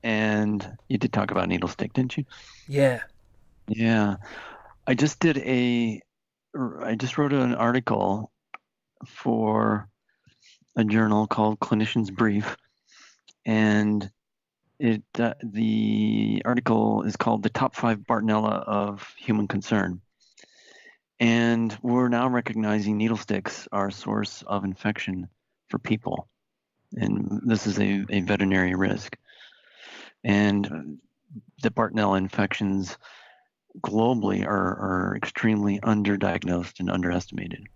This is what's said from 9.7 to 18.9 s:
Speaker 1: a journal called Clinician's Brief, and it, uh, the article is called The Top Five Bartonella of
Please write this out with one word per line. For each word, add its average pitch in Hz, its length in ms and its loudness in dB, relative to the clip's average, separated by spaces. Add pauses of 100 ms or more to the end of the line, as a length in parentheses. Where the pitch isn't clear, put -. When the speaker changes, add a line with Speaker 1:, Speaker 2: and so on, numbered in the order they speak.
Speaker 1:
a 113 80 4
journal 107 420 4
called 107 340 0
Clinician's 110 500 0
Brief, 107 460 0 (920)
and 107 640 2 (680)
it, 113 240 2 (160)
uh, 117 240 0
the 107 1000 0
article 113 600 2
is 104 120 -2
called 110 260 0
The 110 80 0
Top - 260 -2
Five 113 240 0
Bartonella 107 680 0
of 104 520 -4